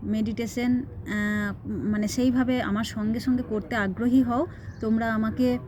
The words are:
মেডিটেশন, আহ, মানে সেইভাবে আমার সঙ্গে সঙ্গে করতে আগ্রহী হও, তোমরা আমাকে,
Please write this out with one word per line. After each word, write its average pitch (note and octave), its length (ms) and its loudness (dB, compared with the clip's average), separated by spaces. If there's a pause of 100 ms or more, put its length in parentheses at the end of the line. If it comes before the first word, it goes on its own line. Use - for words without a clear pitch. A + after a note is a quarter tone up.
মেডিটেশন, A#3 800 0
আহ, G#3 840 -4
মানে G#3 400 -2
সেইভাবে B3+ 540 2
আমার G#3 220 0
সঙ্গে A3 360 -2
সঙ্গে B3 300 2
করতে G#3+ 260 -2
আগ্রহী A3+ 460 4
হও, B3 260 2 (320)
তোমরা A3+ 340 0
আমাকে, A3 440 2 (100)